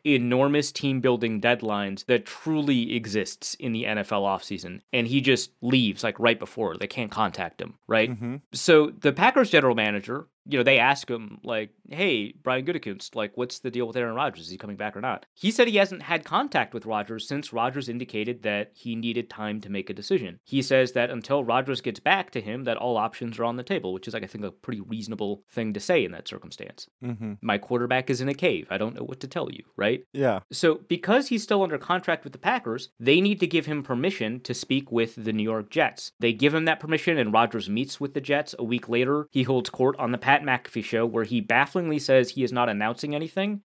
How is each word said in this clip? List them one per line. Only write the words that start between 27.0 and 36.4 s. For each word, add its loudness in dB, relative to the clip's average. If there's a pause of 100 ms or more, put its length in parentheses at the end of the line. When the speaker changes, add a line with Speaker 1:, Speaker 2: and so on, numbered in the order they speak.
Speaker 2:
Mm-hmm. -8
Speaker 1:
"My 2
quarterback 0
is 0
in -2
a 0
cave. 0
I 0
don't -4
know -8
what -10
to -10
tell -6
you," -14 (120)
right? 0 (100)
Speaker 2:
Yeah. 2 (120)
Speaker 1:
So 4 (120)
because 2
he's -2
still 2
under 0
contract -2
with -14
the -18
Packers, -2 (100)
they 6
need 2
to 2
give 2
him -4
permission -2
to -6
speak -2
with 2
the -4
New 0
York -2
Jets. 0
They 4
give 4